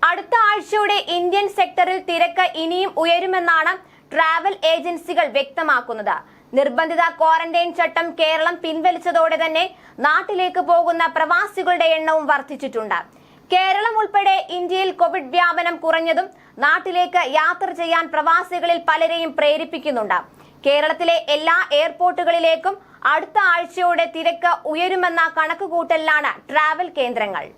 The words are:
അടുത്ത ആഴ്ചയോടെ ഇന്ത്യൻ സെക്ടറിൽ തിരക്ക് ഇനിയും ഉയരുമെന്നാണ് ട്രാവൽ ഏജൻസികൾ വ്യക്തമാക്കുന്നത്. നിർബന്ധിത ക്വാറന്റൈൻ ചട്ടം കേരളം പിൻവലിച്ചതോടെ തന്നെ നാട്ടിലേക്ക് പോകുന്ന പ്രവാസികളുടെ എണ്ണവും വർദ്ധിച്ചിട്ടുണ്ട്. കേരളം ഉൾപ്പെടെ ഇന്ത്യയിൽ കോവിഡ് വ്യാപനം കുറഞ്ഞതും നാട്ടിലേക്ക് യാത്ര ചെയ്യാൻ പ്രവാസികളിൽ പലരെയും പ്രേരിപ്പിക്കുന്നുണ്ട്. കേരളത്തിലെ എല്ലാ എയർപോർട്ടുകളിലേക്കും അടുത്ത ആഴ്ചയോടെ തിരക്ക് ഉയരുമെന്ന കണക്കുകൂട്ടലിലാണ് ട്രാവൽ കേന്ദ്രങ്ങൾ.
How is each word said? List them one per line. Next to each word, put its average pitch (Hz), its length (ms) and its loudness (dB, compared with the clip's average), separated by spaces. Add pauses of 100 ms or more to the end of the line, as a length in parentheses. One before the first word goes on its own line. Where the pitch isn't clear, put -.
(100)
അടുത്ത 381 240 -4 (140)
ആഴ്ചയോടെ 415 500 0 (200)
ഇന്ത്യൻ 370 300 0 (120)
സെക്ടറിൽ 370 380 0 (120)
തിരക്ക് 339 380 0 (160)
ഇനിയും 359 280 -2 (120)
ഉയരുമെന്നാണ് 339 680 2 (400)
ട്രാവൽ 330 420 0 (200)
ഏജൻസികൾ 339 520 -2 (120)
വ്യക്തമാക്കുന്നത്. 247 760 -2 (400)
നിർബന്ധിത 311 460 2 (160)
ക്വാറന്റൈൻ 330 500 2 (100)
ചട്ടം 330 280 0 (140)
കേരളം 320 420 2
പിൻവലിച്ചതോടെ 330 800 0
തന്നെ 320 200 0 (440)
നാട്ടിലേക്ക് 359 640 0
പോകുന്ന 339 340 4 (120)
പ്രവാസികളുടെ 349 680 0 (100)
എണ്ണവും 320 340 0
വർദ്ധിച്ചിട്ടുണ്ട്. 240 680 -2 (540)
കേരളം 381 480 2
ഉൾപ്പെടെ 403 340 2 (220)
ഇന്ത്യയിൽ 370 340 -2 (100)
കോവിഡ് 339 360 -2
വ്യാപനം 349 480 2
കുറഞ്ഞതും 330 420 0 (380)
നാട്ടിലേക്ക് 359 580 0 (160)
യാത്ര 359 300 0 (120)
ചെയ്യാൻ 330 240 0 (100)
പ്രവാസികളിൽ 339 640 0 (100)
പലരെയും 330 500 0
പ്രേരിപ്പിക്കുന്നുണ്ട്. 294 800 0 (480)
കേരളത്തിലെ 320 500 2 (200)
എല്ലാ 320 200 2 (220)
എയർപോർട്ടുകളിലേക്കും 339 960 0 (380)
അടുത്ത 359 260 0 (140)
ആഴ്ചയോടെ 349 540 0 (100)
തിരക്ക് 339 360 0 (200)
ഉയരുമെന്ന 349 500 0 (160)
കണക്കുകൂട്ടലിലാണ് 320 960 0 (180)
ട്രാവൽ 311 480 0
കേന്ദ്രങ്ങൾ. 214 480 -4 (100)